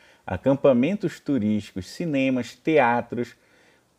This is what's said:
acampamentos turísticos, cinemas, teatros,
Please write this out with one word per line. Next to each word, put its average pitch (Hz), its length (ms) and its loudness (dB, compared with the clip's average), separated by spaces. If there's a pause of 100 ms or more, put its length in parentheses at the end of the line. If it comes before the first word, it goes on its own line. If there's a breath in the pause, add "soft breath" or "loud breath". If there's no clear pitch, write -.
(260 soft breath)
acampamentos 135 920 0
turísticos, 107 640 -2
cinemas, 135 680 -2
teatros, 120 800 0 (640 soft breath)